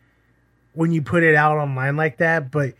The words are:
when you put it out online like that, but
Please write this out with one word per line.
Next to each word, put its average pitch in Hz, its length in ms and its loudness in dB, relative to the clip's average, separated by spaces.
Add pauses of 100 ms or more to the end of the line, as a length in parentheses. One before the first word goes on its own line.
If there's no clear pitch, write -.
(760)
when 165 180 0
you 160 100 0
put 170 200 0
it 160 120 6
out 151 240 2
online 139 380 -4
like 156 220 -4
that, 165 320 -2
but 143 300 -4